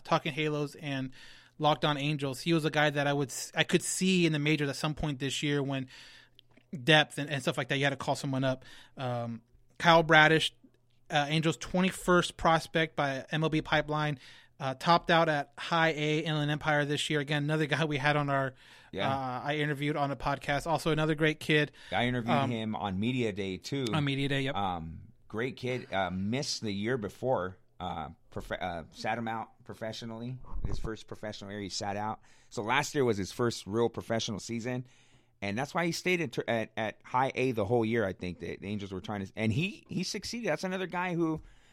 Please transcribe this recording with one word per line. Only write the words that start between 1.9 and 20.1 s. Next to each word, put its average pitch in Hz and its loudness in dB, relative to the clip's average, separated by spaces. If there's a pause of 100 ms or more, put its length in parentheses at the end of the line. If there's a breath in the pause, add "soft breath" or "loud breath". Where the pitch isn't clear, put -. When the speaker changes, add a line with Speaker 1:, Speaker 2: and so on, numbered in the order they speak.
Speaker 1:
Angels, 139 -2
he 170 2
was 160 4
a 160 0
guy 151 4
that 143 0
I 143 2
would 143 0
s-, - -10
I 165 4
could 165 2
see 185 4
in 160 2
the 151 2
majors 147 2
at 135 -2
some 151 -2
point 147 -2
this 135 -2
year 143 2
when 135 -2 (1000 loud breath)
depth 151 6
and, 147 -4
and 139 -2
stuff 151 0
like 139 -2
that, 143 0
you 139 2
had 139 4
to 139 -2
call 139 -2
someone 135 -2
up. 131 0 (320 loud breath)
Um, 120 -4 (380)
Kyle 165 8
Bradish, 156 8 (580)
uh, 147 2
Angels' 156 2
twenty-first 180 2
prospect 160 2
by 139 -2
M 156 0
L 160 0
B 156 2
Pipeline, 151 0 (400 loud breath)
uh, 135 -4
topped 170 4
out 165 6
at 143 0
High 165 2
A 151 0
Inland 151 0
Empire 151 2
this 143 -2
year. 151 2
Again, 143 -2
another 156 2
guy 143 0
we 147 0
had 147 2
on 143 0
our, 135 0 (380 soft breath)
Speaker 2:
Yeah. 101 0
Speaker 1:
uh, 127 -4
I 147 -2
interviewed 147 -2
on 143 0